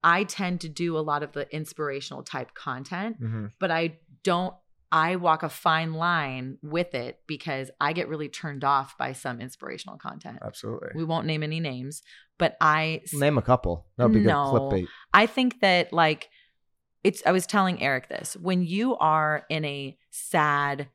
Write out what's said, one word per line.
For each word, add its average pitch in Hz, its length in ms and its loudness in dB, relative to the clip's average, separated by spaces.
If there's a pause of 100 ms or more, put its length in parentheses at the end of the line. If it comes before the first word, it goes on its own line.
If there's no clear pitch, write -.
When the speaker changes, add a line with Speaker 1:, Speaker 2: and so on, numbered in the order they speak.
Speaker 1:
I 175 200 4
tend 180 380 -4
to 165 60 -10
do 165 300 -4
a - 20 0
lot 147 220 -2
of 147 80 -8
the 143 240 -8
inspirational 139 720 -8
type 131 300 -10
content, 175 680 -8
Speaker 2:
Mm-hmm. 110 240 -6 (140)
Speaker 1:
but 180 100 -2
I 165 280 -2 (260)
don't, 180 280 0 (380)
I 165 240 2
walk 170 300 2
a 156 40 -4
fine 160 460 0
line 143 680 -4
with 170 360 -4
it 120 320 -8
because 135 420 -6 (100)
I 147 120 2
get 165 160 -2
really 151 200 -6
turned 143 360 -8
off 139 340 2
by 127 140 -4
some 127 280 -8
inspirational - 580 -12
content. - 440 -14
Speaker 2:
Absolutely. - 540 -10
Speaker 1:
We 160 80 -4
won't 160 220 -2
name 156 180 -2
any 156 160 -4
names, 135 420 -8 (340)
but 165 240 2
I 156 440 2
s- - 100 -10
Speaker 3:
Name 143 240 4
a 113 40 2
couple. 90 440 2 (100)
That 120 100 4
would 110 80 6
be 107 80 8
good 107 80 6
Speaker 1:
No. 143 220 2
Speaker 3:
clickbait. 110 360 2 (260)
Speaker 1:
I 208 120 8
think 254 340 0
that, 180 320 4
like, 156 360 2 (760)
it's, - 220 2
I 160 60 6
was 185 140 2
telling 190 360 0
Eric 135 260 -2
this, - 280 -10
when 180 260 2
you 202 340 0
are 156 520 2
in 156 160 -2
a 139 320 -8 (140)
sad 143 840 0